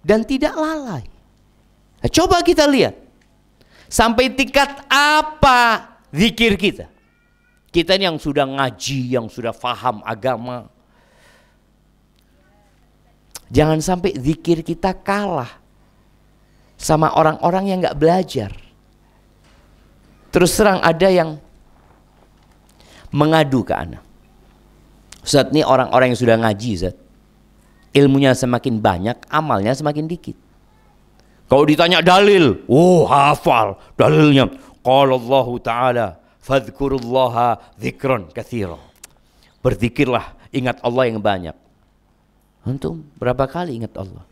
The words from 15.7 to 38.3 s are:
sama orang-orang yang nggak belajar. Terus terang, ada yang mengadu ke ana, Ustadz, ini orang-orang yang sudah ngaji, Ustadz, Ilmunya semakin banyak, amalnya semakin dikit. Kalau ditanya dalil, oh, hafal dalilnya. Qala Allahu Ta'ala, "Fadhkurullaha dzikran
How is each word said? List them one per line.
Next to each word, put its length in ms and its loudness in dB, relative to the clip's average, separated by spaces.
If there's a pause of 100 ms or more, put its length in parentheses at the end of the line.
sama 320 0
orang-orang 560 0
yang 160 -2
nggak 160 -4
belajar. 560 0 (1800)
Terus 240 2
terang, 240 2
ada 320 2
yang 240 0 (1800)
mengadu 540 2
ke 100 -4
ana, 240 -10 (1200)
Ustadz, 320 0
ini 80 2
orang-orang 540 2
yang 80 -6
sudah 180 4
ngaji, 380 -2
Ustadz, 240 -8 (880)
Ilmunya 480 4
semakin 400 -2
banyak, 380 0 (100)
amalnya 480 -2
semakin 320 -6
dikit. 320 -12 (1120)
Kalau 160 4
ditanya 320 2
dalil, 720 4
oh, 400 6
hafal 640 2 (240)
dalilnya. 480 4 (340)
Qala 380 2
Allahu 400 0
Ta'ala, 640 -4 (160)
"Fadhkurullaha 1400 -2
dzikran 560 -6